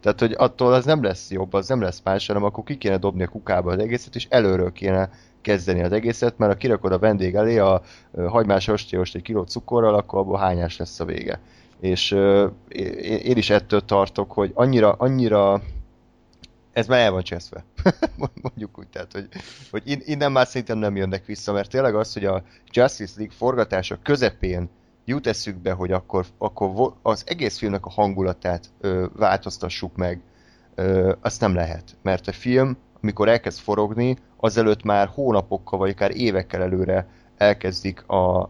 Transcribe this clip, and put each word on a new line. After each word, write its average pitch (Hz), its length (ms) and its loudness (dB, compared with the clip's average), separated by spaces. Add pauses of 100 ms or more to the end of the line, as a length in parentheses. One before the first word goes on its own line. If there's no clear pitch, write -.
Tehát, 101 200 0
hogy 117 180 2
attól 127 340 4
az 127 120 4
nem 151 180 2
lesz 95 280 -4
jobb, 95 220 -4
az 98 160 0
nem 127 120 0
lesz 90 240 -2
más, 98 220 0
hanem 101 180 -2
akkor 104 200 -4
ki 143 140 -8
kéne 98 180 0
dobni 92 260 -2
a 87 60 -2
kukába 90 440 -2
az 92 60 0
egészet, 113 360 -4
és 120 160 -8
előről 95 420 2
kéne 95 380 0 (300)
kezdeni 92 420 0
az 87 100 0
egészet, 117 460 0
mert 104 140 4
ha 98 60 -2
kirakod 104 340 0
a 92 60 2
vendég 95 360 2
elé 110 240 2
a, 95 240 4 (300)
ö, 87 140 -4
hagymás 98 420 2
ostéost 92 460 -2
egy 92 80 -10
kiló 107 200 -4
cukorral, 113 520 0
akkor 98 240 0
abból 98 200 -2
hányás 87 380 0
lesz - 240 -10
a 85 40 -4
vége. 85 360 -6 (400)
És, 90 300 0
ö, 101 360 4 (220)
é-, - 140 -8
é-, 98 420 -6
én 123 120 2
is 107 140 0
ettől 104 340 2
tartok, 98 480 0
hogy 98 220 0
annyira, 120 380 4
annyira 107 680 2 (1080)
ez 113 140 0
már 123 140 4
el 110 100 6
van 92 120 0
cseszve. - 420 -10 (380)
<laughs> - 400 -8
Mondjuk 107 360 -10
úgy, - 100 -20
tehát, 90 240 -14
hogy, 98 160 -10 (420)
hogy 107 140 -6
in-, 139 200 -4
innen 143 280 -2
már 131 140 4
szerintem 117 320 -4
nem 104 180 0
jönnek 95 280 -4
vissza, 104 280 -8
mert 101 180 -2
tényleg 131 240 2
az, 110 180 -2
hogy 101 120 -6
a 95 180 0 (280)
Justice 120 460 2
League 104 200 -10
forgatása 107 680 -2
közepén 95 680 -2 (360)
jut 131 220 -4
eszükbe, 92 460 -4
hogy 90 200 -4
akkor, 92 340 -2 (120)
akkor 101 340 -4
vo-, 117 300 0
az 110 240 -2
egész 160 320 -4
filmnek 101 280 -4
a 92 40 -14
hangulatát, 95 800 -2 (100)
ö, 92 260 -2 (100)
változtassuk 98 800 -2
meg, 87 240 -4 (540)
ö, 95 460 2
azt - 200 -4
nem 98 140 2
lehet. 85 480 -6
Mert 95 260 -2
a 95 40 -8
film, 127 440 0 (260)
amikor 104 260 0
elkezd - 300 2
forogni, 110 580 0 (200)
azelőtt 107 460 2
már 101 260 2
hónapokkal, 101 720 -2
vagy 95 120 0
akár 98 260 -2
évekkel 95 460 -2
előre 92 440 0 (300)
elkezdik 98 720 0
a 92 440 2